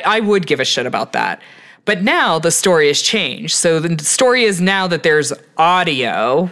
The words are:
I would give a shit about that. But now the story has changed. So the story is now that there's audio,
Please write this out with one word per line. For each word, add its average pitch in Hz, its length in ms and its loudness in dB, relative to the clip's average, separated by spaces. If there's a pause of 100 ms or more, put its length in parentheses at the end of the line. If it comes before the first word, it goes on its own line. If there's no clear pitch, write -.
I 214 160 0
would 202 260 0
give 139 140 -2
a - 40 0
shit 123 220 -2
about 107 260 -4
that. 107 280 -2 (440)
But 202 180 -2
now 247 360 0
the 165 120 0
story 160 380 2
has 143 120 0
changed. 165 540 -4
So 165 260 2
the 165 240 -4
story 247 400 2
is 196 160 0
now 190 280 0
that 170 160 -4
there's 151 280 2 (240)
audio, 147 960 0